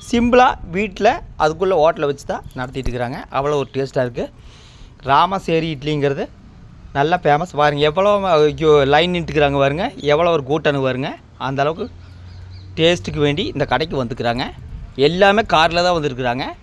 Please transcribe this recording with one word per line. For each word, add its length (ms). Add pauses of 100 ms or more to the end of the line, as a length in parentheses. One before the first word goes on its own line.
(100)
சிம்பிளா 440 (160)
வீட்ல 520 (160)
அதுக்குள்ள 440
ஹோட்டலை 240
வச்சு 200
தான் 180 (100)
நடத்திட்டு 360
இருக்கிறாங்க. 280 (140)
அவ்வளோ 220
ஒரு 180
டேஸ்ட்டாக 280
இருக்கு. 300 (720)
ராமசேரி 760
இட்லிங்கிறது 540 (640)
நல்லா 300
ஃபேமஸ். 300
பாருங்க 320
எவ்வளோ, 400
ஐயோ, 600
லைன் 280
நின்றுக்கிறாங்க 460
பாருங்க. 380
எவ்வளோ 340
ஒரு 120
கூட்டம்னு 400
பாருங்க. 360 (200)
அந்த 240
அளவுக்கு 280 (880)
டேஸ்ட்டுக்கு 420
வேண்டி 260
இந்த 200
கடைக்கு 400
வந்துக்கிறாங்க. 460 (460)
எல்லாமே 460
கார்ல 400
தான் 180
வந்திருக்கிறாங்க. 440 (180)